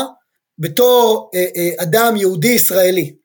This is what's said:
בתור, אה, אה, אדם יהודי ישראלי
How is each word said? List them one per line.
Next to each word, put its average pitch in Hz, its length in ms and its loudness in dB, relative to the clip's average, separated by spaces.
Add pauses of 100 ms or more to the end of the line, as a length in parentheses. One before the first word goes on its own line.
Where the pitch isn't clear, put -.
(600)
בתור, 226 760 2
אה, 180 100 0 (100)
אה, 175 280 -4
אדם 220 320 0
יהודי 185 320 0
ישראלי 185 760 0